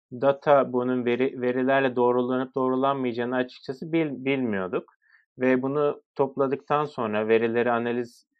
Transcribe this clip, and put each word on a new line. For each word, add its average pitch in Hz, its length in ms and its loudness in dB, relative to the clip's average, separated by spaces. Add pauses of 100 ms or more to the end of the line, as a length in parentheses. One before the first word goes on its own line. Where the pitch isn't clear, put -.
(120)
data, 135 640 2
bunun 123 320 0
veri-, 123 360 0
verilerle 127 540 0
doğrulanıp 123 600 0
doğrulanmayacağını 131 800 -2
açıkçası 131 560 -6
bil-, 143 340 -2
bilmiyorduk. 120 640 -2 (480)
Ve 127 220 2
bunu 147 400 -2 (140)
topladıktan 139 680 -2
sonra, 110 420 -2
verileri 117 440 2
analiz 120 560 -4 (120)